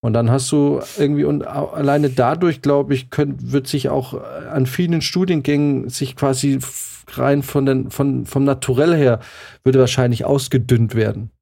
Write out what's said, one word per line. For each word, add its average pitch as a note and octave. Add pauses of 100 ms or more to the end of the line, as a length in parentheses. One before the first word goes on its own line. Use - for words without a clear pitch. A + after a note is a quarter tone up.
Und A#2
dann A#2
hast C3
du C#3+ (160)
irgendwie, D3
und D3
au-, D3
alleine C#3+
dadurch, C#3+
glaub C#3+
ich, B2+
könnt, C3
wird C3+
sich C#3
auch C3+ (360)
an C#3
vielen E3
Studiengängen D3
sich B2+
quasi C#3
f-, -
rein C#3
von C#3
den, C3
von, C3+
vom C3+
Naturell C#3
her, C3 (420)
würde C3
wahrscheinlich B2
ausgedünnt B2+
werden. G#2+ (100)